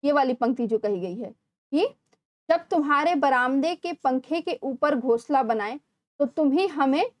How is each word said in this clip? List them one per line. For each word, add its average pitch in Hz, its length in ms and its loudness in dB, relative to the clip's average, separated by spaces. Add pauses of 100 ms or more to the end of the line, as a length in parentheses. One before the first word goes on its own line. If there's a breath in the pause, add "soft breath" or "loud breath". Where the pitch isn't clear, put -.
ये 285 80 2
वाली 262 220 2
पंक्ति 247 320 0
जो 220 120 0
कही 208 220 -2
गई 180 140 -6
है 214 160 -10 (400)
कि 349 180 0 (640)
"जब 330 80 2
तुम्हारे 311 560 0
बरामदे 269 600 0
के 349 180 -8
पंखे 269 480 -2
के 339 220 -6
ऊपर 285 320 -2
घोंसला 254 480 0
बनाए, 220 380 -2 (380)
तो 285 80 2
तुम 285 260 2
ही 359 140 2
हमें 294 440 0 (100)